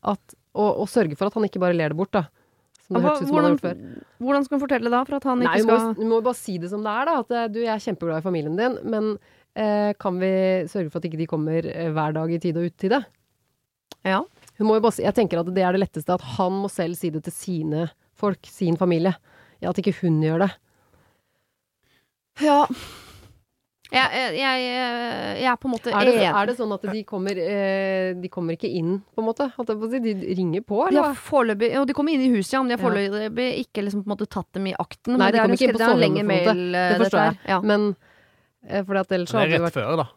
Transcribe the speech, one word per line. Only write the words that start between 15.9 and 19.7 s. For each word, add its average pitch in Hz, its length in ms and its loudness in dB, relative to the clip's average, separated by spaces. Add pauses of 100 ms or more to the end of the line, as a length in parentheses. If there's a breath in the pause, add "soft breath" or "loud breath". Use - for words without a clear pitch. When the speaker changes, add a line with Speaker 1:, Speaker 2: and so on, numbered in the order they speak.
Speaker 1:
at 180 80 -2 (160)
han 185 160 2
må 196 180 -2
selv 170 240 -4
si 170 160 -4
det 156 140 -8
til 170 80 -10
sine 156 560 -4 (260)
folk, 202 320 -2
sin 170 300 -2
familie. 175 360 2 (480 soft breath)
Ja, 175 80 -4
at 180 80 -4